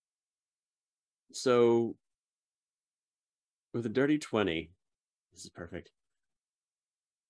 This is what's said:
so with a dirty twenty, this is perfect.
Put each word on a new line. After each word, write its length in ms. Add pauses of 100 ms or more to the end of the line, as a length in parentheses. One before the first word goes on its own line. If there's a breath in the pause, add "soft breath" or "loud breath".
(1300)
so 640 (1800)
with 140
a 20
dirty 300
twenty, 520 (600)
this 120
is 40
perfect. 400 (1400)